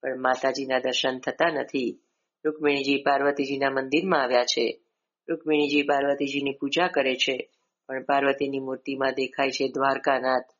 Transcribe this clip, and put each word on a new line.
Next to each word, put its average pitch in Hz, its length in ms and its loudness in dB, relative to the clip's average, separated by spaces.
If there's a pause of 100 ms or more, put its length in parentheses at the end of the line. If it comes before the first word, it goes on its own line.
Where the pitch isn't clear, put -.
પણ 131 180 -4
માતાજીના 131 580 0
દર્શન 127 400 -2
થતા 156 340 0
નથી. 123 480 -4 (440)
રૂકમિણીજી 143 520 2
પાર્વતીજીના 139 720 0
મંદિરમાં 143 520 2
આવ્યા 123 220 4
છે. - 360 -2 (480)
રૂકમિણીજી 147 540 2
પાર્વતીજીની 143 680 0
પૂજા 143 360 -2
કરે 135 280 0
છે, 127 360 -4 (360)
પણ 131 180 -8
પાર્વતીની 139 540 0
મૂર્તિમાં 135 540 -4
દેખાય 135 380 -2
છે 135 180 -2
દ્વારકાનાથ. 131 760 0 (180)